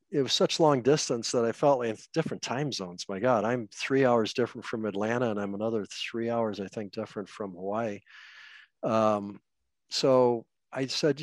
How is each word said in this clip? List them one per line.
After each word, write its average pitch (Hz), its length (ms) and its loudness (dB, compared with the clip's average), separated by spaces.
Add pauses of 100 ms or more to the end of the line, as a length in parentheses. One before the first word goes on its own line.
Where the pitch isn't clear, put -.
(100)
it 143 120 0
was 120 120 0
such - 260 2
long 147 220 6
distance 127 500 2
that 120 120 2
I 113 80 0
felt 143 260 4
like 120 120 -2
it's 107 180 -10
different - 340 -4
time 135 280 -2
zones. 90 380 -8
My 98 100 -6
God, 113 260 2
I'm 120 300 -2
three 135 300 2
hours 120 300 4
different 117 320 -2
from 110 180 -6
Atlanta, 110 460 0
and 104 100 -4
I'm 101 140 -4
another 107 320 -2
three - 420 -6
hours, 113 320 -2
I 98 80 -6
think, 101 240 -10
different 104 380 -8
from 101 220 -10
Hawaii. 101 480 -6 (840)
Um, 107 580 0 (500)
so 127 540 4 (280)
I 135 140 -4
said, 143 360 0